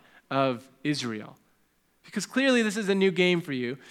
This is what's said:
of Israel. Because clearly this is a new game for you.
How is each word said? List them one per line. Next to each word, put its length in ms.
of 380
Israel. 520
Because 220
clearly 360
this 140
is 120
a 60
new 160
game 300
for 120
you. 260